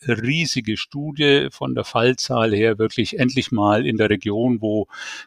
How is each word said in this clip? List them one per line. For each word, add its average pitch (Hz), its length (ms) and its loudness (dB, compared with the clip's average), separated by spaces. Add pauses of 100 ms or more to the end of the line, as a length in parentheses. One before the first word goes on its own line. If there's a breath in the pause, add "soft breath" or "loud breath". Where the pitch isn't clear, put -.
riesige 117 680 -2
Studie 143 760 0
von 131 240 -6
der 110 80 -2
Fallzahl 120 680 0
her, 107 260 2
wirklich 110 400 -2
endlich 127 340 0
mal 107 340 2
in 120 100 0
der 107 140 2
Region, 107 500 0
wo 107 280 -2 (380 loud breath)